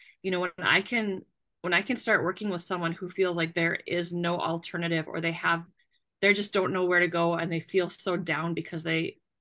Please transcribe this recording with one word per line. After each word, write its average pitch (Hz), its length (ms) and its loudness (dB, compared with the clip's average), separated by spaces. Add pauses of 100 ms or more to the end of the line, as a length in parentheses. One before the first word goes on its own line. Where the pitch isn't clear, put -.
(220)
You 190 100 -4
know, 180 100 0
when 180 180 -4
I 170 220 2
can, 208 420 -2 (380)
when 180 120 -2
I 175 80 4
can 226 160 -2
start 196 260 4
working 190 260 -2
with 175 120 -2
someone 175 300 -2
who 175 180 -8
feels 180 260 0
like 165 180 -2
there 170 340 0
is 175 260 -2
no 175 240 0
alternative, 170 720 -2
or 165 120 -4
they 165 120 -2
have, 170 340 0 (560)
they 202 120 6
just 202 200 0
don't 185 200 2
know 185 120 2
where 180 140 4
to 175 80 4
go, 170 280 2
and 160 160 -2
they 165 80 0
feel 175 300 0
so - 260 0
down 165 380 -2
because 160 300 -6
they, 165 340 -2 (240)